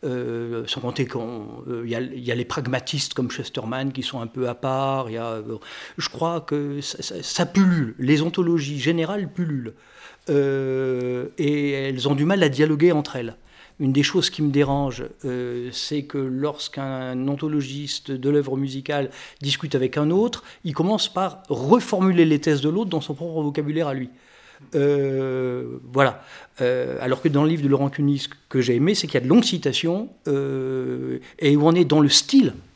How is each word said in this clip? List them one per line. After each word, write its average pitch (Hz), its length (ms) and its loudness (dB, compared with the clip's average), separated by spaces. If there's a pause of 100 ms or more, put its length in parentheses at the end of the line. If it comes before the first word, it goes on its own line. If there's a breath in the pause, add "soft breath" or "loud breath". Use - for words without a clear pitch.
Euh, 117 600 -4
sans 113 160 -6
compter 123 240 -2
qu'on, 117 400 -8 (200)
euh, 120 220 -6
y 117 60 -4
a, 117 80 -4
y 127 280 -8
a 117 40 0
les 120 100 -2
pragmatistes 131 720 -4
comme 127 160 -2
Chesterman 127 600 -6
qui 131 120 -8
sont 123 180 -8
un 117 60 -8
peu 123 240 -4
à 120 40 -6
part. 135 540 -2
Y 110 80 -8
a, 117 120 -6
euh, 110 280 -8 (400 loud breath)
je - 140 -6
crois 165 320 -4
que 143 400 -4
ça, - 200 -8
ça, - 200 -8
ça - 240 -2
pullule. 170 520 2
Les 143 220 4
ontologies 165 580 0
générales 165 540 -2
pullulent. 143 400 -4 (560 loud breath)
Euh, 131 1000 0 (100)
et 147 320 2
elles 135 360 -2
ont 143 80 4
du 143 120 2
mal 190 160 4
à 151 80 4
dialoguer 151 420 4
entre 147 240 -2
elles. 117 200 -8 (440 loud breath)
Une 135 120 2
des 143 100 4
choses - 260 2
qui - 140 -4
me 147 80 2
dérange, 139 540 0 (200)
euh, 123 480 -6
c'est 147 300 -4
que 143 160 -8
lorsqu'un 131 1000 -4 (100)
ontologiste 143 840 -4
de 131 180 -2
l'œuvre 139 300 2
musicale 139 500 -4 (320 loud breath)
discute 143 340 -4
avec 127 220 2
un 151 140 2
autre, 214 340 2 (200 loud breath)
il 156 100 -4
commence 196 360 0
par 185 380 -4
reformuler 175 760 4
les 151 140 4
thèses 147 200 2
de 143 80 0
l'autre 190 220 -2
dans 160 100 0
son - 140 -8
propre 165 260 -6
vocabulaire 151 480 -2
à 139 60 -2
lui. 127 160 -6 (640 loud breath)
Euh, 135 880 0 (280)
voilà. 131 300 4 (380 loud breath)
Euh, 127 400 0
alors 127 200 -2
que - 80 2
dans 143 140 4
le 151 80 4
livre 165 120 0
de 139 60 2
Laurent 139 220 2
Cuny, 143 280 0
ce - 100 -8 (200)
que 131 120 0
j'ai 120 160 4
aimé, 160 180 4
c'est 190 140 -2
qu'il - 60 -12
y - 20 4
a 131 40 4
de 127 80 -4
longues 214 160 8
citations, 170 640 -2 (200)
euh, 131 880 -2 (220 loud breath)
et 143 160 6
où 147 100 6
on 165 60 8
est 175 120 6
dans 151 160 6
le 147 80 8
style 220 460 6 (220)